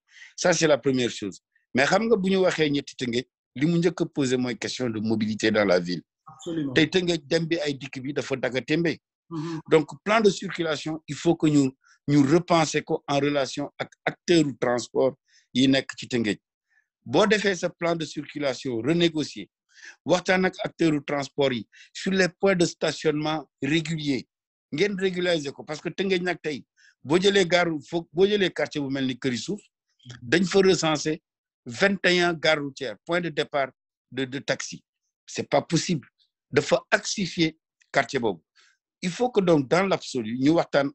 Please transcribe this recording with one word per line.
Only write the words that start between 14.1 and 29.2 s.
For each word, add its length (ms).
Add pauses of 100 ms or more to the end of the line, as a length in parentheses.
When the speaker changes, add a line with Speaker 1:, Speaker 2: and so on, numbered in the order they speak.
Speaker 1:
u 120
transport 580 (360)
yi 160
nekk 300
ci 100
Tëngéej. 300 (680)
Boo 220
defee 300
sa 140
plan 260
de 100
circulation 720
renégocié, 720 (560)
waxtaan 400
ak 80 (100)
acteur 300
u 100
transport 480
yi 140 (260)
sur 200
les 160
points 280
de 80
stationnement 840 (160)
réguliers, 640 (460)
ngeen 260
régulariser 540
ko, 120
parce 160
que 80
Tëngéej 340
nag 200
tey, 220 (380)
boo 160
jëlee 280
gare, 240 (180)
fo-, 240
boo 140
jëlee 260
quartier 280
bu 100
mel 160
ni 120
Këri 200